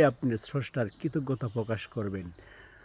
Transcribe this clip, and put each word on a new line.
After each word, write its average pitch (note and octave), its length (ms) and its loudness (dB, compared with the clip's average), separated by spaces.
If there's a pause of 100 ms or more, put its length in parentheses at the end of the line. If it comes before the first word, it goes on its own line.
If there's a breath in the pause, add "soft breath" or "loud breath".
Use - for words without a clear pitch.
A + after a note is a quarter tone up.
আপনি B2+ 320 2
স্রষ্টার B2 500 -2 (120)
কৃতজ্ঞতা C3+ 480 -2
প্রকাশ A2 400 -2
করবেন? G2 400 -4 (580 loud breath)